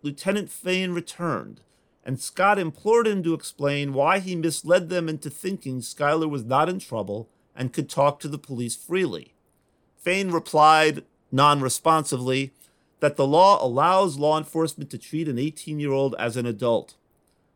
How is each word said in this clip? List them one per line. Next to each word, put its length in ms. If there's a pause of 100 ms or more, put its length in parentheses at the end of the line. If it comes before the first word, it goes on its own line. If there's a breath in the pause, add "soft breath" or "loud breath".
Lieutenant 480
Fain 440
returned, 680 (440)
and 140
Scott 380
implored 480
him 180
to 100
explain 600
why 260
he 160
misled 520
them 220
into 200
thinking 520
Skylar 480
was 160
not 240
in 100
trouble 480 (260)
and 200
could 160
talk 320
to 80
the 100
police 360
freely. 600 (640)
Fain 340
replied, 720 (280)
non-responsively, 1200 (480 soft breath)
that 140
the 120
law 360
allows 540
law 200
enforcement 520
to 80
treat 300
an 100
eighteen-year-old 800
as 200
an 80
adult. 500 (600)